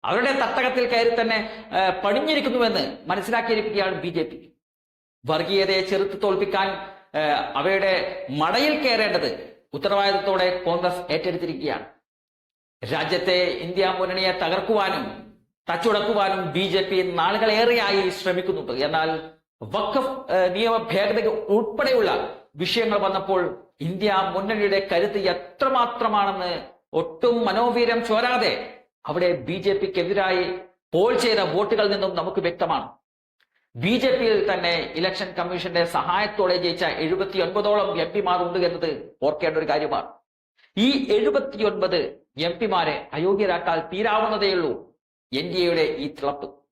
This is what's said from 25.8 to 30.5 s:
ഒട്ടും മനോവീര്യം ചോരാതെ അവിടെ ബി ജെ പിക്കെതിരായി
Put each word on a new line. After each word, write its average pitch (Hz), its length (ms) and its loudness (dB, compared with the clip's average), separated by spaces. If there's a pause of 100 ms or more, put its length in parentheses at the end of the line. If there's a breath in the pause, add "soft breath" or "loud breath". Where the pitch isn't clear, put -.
ഒട്ടും 226 520 0
മനോവീര്യം 233 600 2
ചോരാതെ 220 760 0 (260)
അവിടെ 175 260 2
ബി 143 220 -4
ജെ 190 200 0
പിക്കെതിരായി 185 840 0 (340)